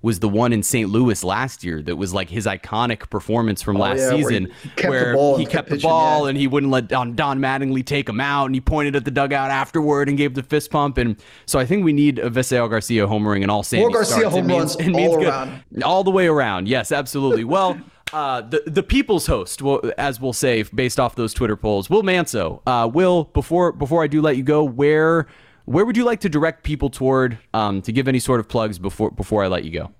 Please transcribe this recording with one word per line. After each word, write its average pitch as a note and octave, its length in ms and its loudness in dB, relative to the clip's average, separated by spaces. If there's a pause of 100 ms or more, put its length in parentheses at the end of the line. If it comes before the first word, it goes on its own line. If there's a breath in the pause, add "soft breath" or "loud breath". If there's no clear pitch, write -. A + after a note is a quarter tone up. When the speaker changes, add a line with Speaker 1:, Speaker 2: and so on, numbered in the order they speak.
Speaker 1:
was A2 180 -2
the A2 80 0
one A2+ 240 2
in G#2+ 100 2
Saint A2 280 0
Louis A2+ 340 2
last A2 400 -4
year E2 180 -6
that E2 140 -6
was, F2+ 180 -6
like, F#2+ 160 -4
his G2+ 160 -6
iconic A2 640 -4
performance G#2+ 520 -2
from G2+ 160 -2
Speaker 2:
Oh, - 20 0
Speaker 1:
last G2 200 0
Speaker 2:
yeah, C3 100 0
where C3+ 80 2
he D3 60 2
Speaker 1:
season, G#2 240 0 (280 loud breath)
Speaker 2:
kept - 60 -4
the F#3 80 0
Speaker 1:
where B2+ 240 0
Speaker 2:
ball C#3 240 4
Speaker 1:
he D#3 60 0
Speaker 2:
and - 60 -4
Speaker 1:
kept - 40 -2
Speaker 2:
kept D#3+ 160 -4
Speaker 1:
the D3+ 60 -2
Speaker 2:
pitching, D3 140 0
Speaker 1:
ball D#3 340 4
Speaker 2:
yeah. C#3 60 0
Speaker 1:
and C#3 80 -2
he C#3 80 2
wouldn't C#3 280 2
let B2 160 0
Don, A#2+ 260 -2
Don C#3 240 0
Mattingly C3+ 460 0
take C#3+ 240 -2
him A2 100 -4
out, C#3+ 280 0
and C3 60 -2
he C3 60 0
pointed C#3+ 380 0
at A#2 80 -2
the C#3 60 -4
dugout C#3 380 0
afterward C#3+ 600 0
and C#3 80 0
gave C#3+ 180 0
the C3 80 -6
fist - 280 -2
pump. C#3+ 260 0
And A#2 180 0 (300 loud breath)
so - 120 -2
I B2+ 80 2
think F#3+ 200 0
we D#3 80 4
need C#3+ 240 4
Avisail B2 520 0
Garcia A2 380 0
homering G#2 360 2
in G2 60 2
all G#2 140 0
Sandy G3 220 2
Speaker 2:
More A3+ 60 2
Garcia A3+ 260 2
Speaker 1:
starts. G3+ 180 2
It F#3 40 2
Speaker 2:
home F3 80 0
Speaker 1:
means, E3 280 0
Speaker 2:
runs E3 120 -2
Speaker 1:
it - 40 2
means E3 220 2
Speaker 2:
all D#3 60 2
Speaker 1:
good. D3+ 100 2
Speaker 2:
around. C3 340 -6 (220)
Speaker 1:
All F#3 180 2
the F#3+ 80 2
way F#3 160 4
around. A2 400 0
Yes, A#2+ 240 -2
absolutely. C3+ 540 0
Well, F3+ 340 0 (160 soft breath)
Speaker 2:
<laughs> - 160 -16
Speaker 1:
uh, C3+ 300 -4
the, D3 240 -2
the E3 180 -2
People's A3+ 440 0
Host, B2+ 340 -4
well, C#3 180 0 (180)
as C3 220 -4
we'll B2+ 140 -4
say, A#2 300 0
based B2 360 -2
off B2 160 0
those A2+ 180 -4
Twitter G#2+ 220 0
polls, G2+ 340 -2
Will G3+ 140 4
Manso. D#3 640 -2
Uh, A#2 260 2
Will, F3+ 300 4 (100)
before, E3+ 380 0
before D3 320 0
I D3+ 40 0
do D3+ 140 2
let D3+ 140 4
you C3 80 -4
go, D3+ 220 4
where, D3+ 640 2 (380 soft breath)
where E3+ 200 2
would A#3 100 -2
you B3 80 2
like A#3+ 160 0
to G3+ 100 -2
direct D#3 340 0
people C#3+ 260 -2
toward, C3 480 0 (160)
um, G2+ 300 0
to A2+ 100 -4
give C3 160 2
any C3 100 2
sort B2 220 2
of - 80 -10
plugs G#2+ 280 -2
before, G2 340 -2
before G2+ 340 0
I - 20 0
let F2+ 160 -2
you D#2+ 80 -8
go? D2+ 280 -8